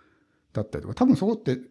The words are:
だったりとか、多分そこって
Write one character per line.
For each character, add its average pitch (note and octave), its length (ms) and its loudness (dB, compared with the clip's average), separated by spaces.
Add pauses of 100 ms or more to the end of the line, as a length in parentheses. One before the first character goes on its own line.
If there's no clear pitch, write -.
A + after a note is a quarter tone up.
(520)
だ G#2+ 100 -4
っ - 60 -14
た - 100 -8
り - 40 -10
と - 60 -12
か、 G#2+ 60 -10
多 B3+ 100 2
分 C4 120 6
そ F#3+ 100 -2
こ A3+ 80 2
っ - 20 -4
て B2+ 220 -2 (120)